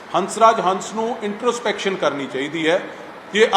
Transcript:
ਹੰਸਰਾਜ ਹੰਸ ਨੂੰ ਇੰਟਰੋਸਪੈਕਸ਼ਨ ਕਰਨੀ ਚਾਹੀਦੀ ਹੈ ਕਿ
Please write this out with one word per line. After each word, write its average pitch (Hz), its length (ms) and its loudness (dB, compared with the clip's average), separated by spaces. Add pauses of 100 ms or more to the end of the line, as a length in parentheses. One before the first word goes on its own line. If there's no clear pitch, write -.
(160)
ਹੰਸਰਾਜ 214 440 4
ਹੰਸ 190 340 -2
ਨੂੰ 226 280 -4
ਇੰਟਰੋਸਪੈਕਸ਼ਨ 208 720 -2
ਕਰਨੀ 139 320 -2
ਚਾਹੀਦੀ 147 420 -4
ਹੈ 185 140 2 (500)
ਕਿ 214 240 6